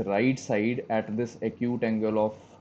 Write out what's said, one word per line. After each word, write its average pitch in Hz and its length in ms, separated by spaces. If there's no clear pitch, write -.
right 120 320
side 117 520
at 110 260
this 117 240
acute 117 440
angle 110 340
of, 107 160